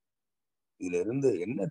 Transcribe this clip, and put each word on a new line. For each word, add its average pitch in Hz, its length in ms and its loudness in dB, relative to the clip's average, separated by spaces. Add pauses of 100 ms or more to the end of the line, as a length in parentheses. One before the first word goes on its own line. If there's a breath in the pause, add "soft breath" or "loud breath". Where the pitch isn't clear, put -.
(800)
இதுல 87 220 -2
இருந்து 117 400 2
என்ன 98 300 -2